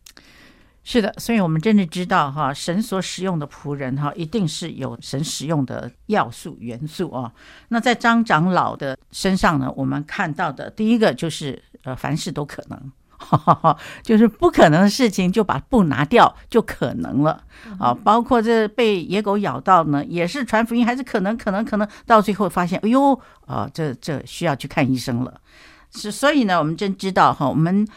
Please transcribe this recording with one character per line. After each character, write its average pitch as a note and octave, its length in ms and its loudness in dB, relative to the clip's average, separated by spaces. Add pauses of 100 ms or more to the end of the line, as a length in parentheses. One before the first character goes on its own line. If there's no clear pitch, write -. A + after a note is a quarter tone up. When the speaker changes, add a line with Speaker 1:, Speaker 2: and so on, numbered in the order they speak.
(840)
Speaker 1:
是 - 180 0
的， G3 160 -4
所 - 180 -4
以 A3 40 2
我 F3 100 0
们 D#3+ 120 0
真 A3 140 2
的 G3 100 4
知 F3+ 200 -8
道 E3+ 260 0
哈， C#3 220 -4
神 F3+ 280 -4
所 F#3+ 180 -4
使 F3+ 240 -8
用 F#3 140 -2
的 D3 80 -6
仆 - 300 -10
人 C3+ 220 -6
哈， D3 180 -4
一 E3+ 100 -8
定 F3 220 -4
是 D#3 240 -8
有 A#2+ 300 -10
神 C3+ 200 -8
使 - 240 -8
用 D3 200 0
的 A#2+ 260 -10 (140)
要 D#3 260 -2
素、 - 300 -16
元 A#2+ 260 -10
素 D#3 220 -6
哦。 A#2+ 200 -8 (380)
那 A#3 120 -2
在 A#3+ 140 2
张 A#3 300 2
长 F3+ 260 2
老 C3+ 240 0
的 C3+ 240 -8 (140)
身 F#3+ 240 0
上 F3 240 2
呢， C3 160 -4
我 C#3 80 -4
们 C3+ 220 -4
看 E3 280 -6
到 E3 160 -4
的 - 220 -12
第 G#3+ 180 -2
一 A#3+ 80 4
个 G3+ 160 4
就 D#3+ 160 -4
是， D3+ 320 -8 (220)
呃， C3 100 -8
凡 C3+ 220 -4
事 D#3+ 160 -6
都 D3 120 -6
可 - 260 -12
能。 - 220 -14 (280)
<laughs> - 580 2 (240)
就 A3 160 2
是 A3+ 100 8
不 E4+ 220 2
可 G3+ 200 8
能 E3+ 140 6
的 G3+ 60 6
事 A#3+ 200 2
情 F#3 200 0
就 G#3 140 0
把 C#3+ 160 -2
布 A3 240 2
拿 D3 220 2
掉 G#3+ 280 6 (160)
就 A3+ 120 2
可 D3+ 340 -4
能 G2+ 260 -2
了， D#3 220 0 (220)
Speaker 2:
嗯。 G#3 140 -16
Speaker 1:
啊， G#3 140 2
包 G#3 280 2
括 A#3+ 200 2
这 A3 280 2
被 G#3+ 340 0
野 G3 180 -2
狗 G3+ 180 0
咬 C#3 200 -4
到 F3+ 240 6
呢， D3 220 0
也 E3+ 200 -2
是 A#3+ 200 -6
传 A3 200 0
福 A3+ 80 -6
音， A#3+ 120 2
还 A#3+ 100 0
是 C4 80 -8
可 A#3+ 160 -2
能， G3+ 180 -2
可 G#3+ 140 -6
能， G#3 140 -2
可 G#3 120 -4
能， G#3 100 -2 (180)
到 A3 160 6
最 G3+ 120 0
后 G3+ 140 0
发 F3 180 -2
现， F3 140 -4
哎 G3+ 100 -2
呦， C4+ 300 4 (260)
啊， B2 280 -6
这， D3+ 220 -4
这 C#3 300 -8
需 - 200 -8
要 D3 100 0
去 C#3 140 -12
看 C#3 200 0
医 C3 80 0
生 A#2+ 260 -4
了。 - 180 -12 (480)
是， - 220 -10
所 C4+ 200 2
以 C#4+ 120 4
呢， F3+ 160 2
我 D3 60 0
们 D#3+ 100 -2
真 G3 220 -4
知 F#3+ 160 -6
道 D#3 200 4
哈， C#3 140 -2
我 G#2 80 0
们 F#3 420 2